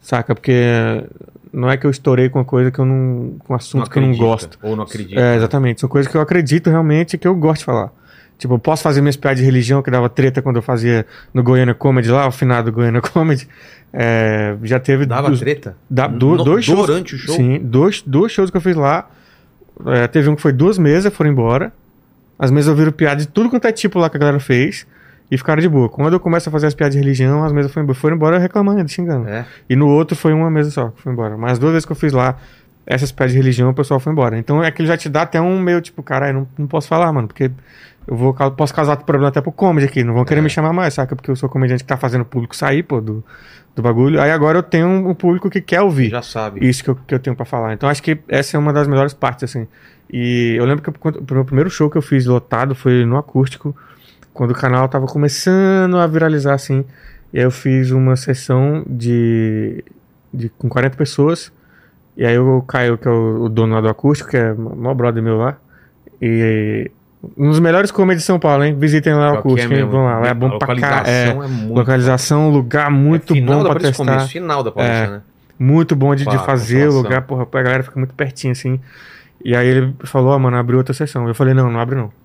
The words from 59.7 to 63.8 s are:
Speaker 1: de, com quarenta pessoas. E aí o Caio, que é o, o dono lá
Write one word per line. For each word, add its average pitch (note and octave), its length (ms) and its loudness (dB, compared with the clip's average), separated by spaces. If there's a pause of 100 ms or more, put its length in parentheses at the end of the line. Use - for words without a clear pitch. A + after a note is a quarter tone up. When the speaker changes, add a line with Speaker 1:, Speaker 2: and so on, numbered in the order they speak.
Speaker 1:
de, A#2 240 -8
com C3 100 -6
quarenta C3 300 -2
pessoas. D3+ 540 -2 (680)
E A#2+ 80 -2
aí A#2+ 140 2
o C3 240 4
Caio, B2 340 -2
que A#2 100 -6
é B2 40 0
o, A2+ 320 0
o A2+ 60 -2
dono A2 260 0
lá A2 60 0